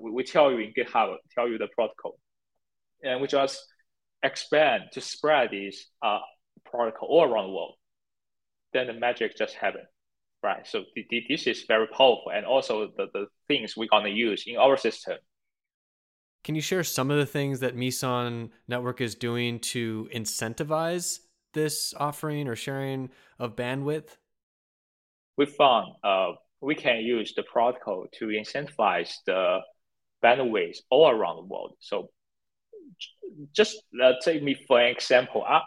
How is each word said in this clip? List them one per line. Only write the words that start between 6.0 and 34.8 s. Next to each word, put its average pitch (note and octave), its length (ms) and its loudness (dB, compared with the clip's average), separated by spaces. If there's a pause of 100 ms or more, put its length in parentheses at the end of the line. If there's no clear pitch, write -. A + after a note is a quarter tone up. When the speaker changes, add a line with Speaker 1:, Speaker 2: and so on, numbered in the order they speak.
Speaker 1:
uh, G#2 160 0 (460)
protocol A#2 440 -4
all D#3 160 8
around A2 220 0
the F#2+ 60 -8
world." E2+ 220 -6 (960)
Then B2+ 140 0
the A#2 80 -8
magic A#2 420 -2
just - 180 -4
happened, - 360 -6 (520)
right? G2+ 240 -4
So G2 180 -6 (100)
th-, A2 160 -10
th-, A#2 180 -4
this D3 180 -2
is A#2 220 -2
very A2 200 4
powerful, B2 460 4
and G2+ 120 -2
also A2 500 0
the, G2 160 -2
the G2+ 140 -6 (200)
things C#3 300 -2
we're A2 140 -6
gonna G#2+ 180 4
use G#2 380 -2
in A#2 100 -8
our C3+ 220 6
system. - 400 -4 (1200)
Speaker 2:
Can D3+ 120 -6
you D#3 80 -2
share F#3 200 0
some C3+ 280 -2
of D3 80 4
the C#3+ 80 2
things C#3 340 -4
that B2+ 160 -2
Meson B2 760 -4 (160)
Network B2 360 -4
is A2+ 120 -4
doing A#2+ 460 -2 (140)
to A2+ 400 -4
incentivize D#3 1040 -4 (340)
this D3+ 460 -2
offering D3 500 -4
or A2+ 80 -4
sharing C3+ 540 -6 (280)
of A#2 180 -6
bandwidth? C#3 600 -4 (1200)
Speaker 1:
We C#3+ 80 4
found, B2+ 480 4 (100)
uh, F#2+ 300 2 (300)
we C#3+ 120 -2
can A#2+ 260 -2
use A2+ 360 -4
the G#2 60 -4
protocol A#2 640 -2 (120)
to A2+ 100 -8
incentivize G#2+ 840 -2 (140)
the F#2 340 2 (640)
bandwidth A#2 540 2 (100)
all C#3+ 220 8
around F#2+ 260 0
the E2 60 -16
world. - 360 -12
So - 320 -8 (880)
j-, D#3 540 -16
just, - 300 0 (200)
uh, B2+ 100 8 (100)
take D#3 200 0
me C#3 120 0 (120)
for A#2+ 140 6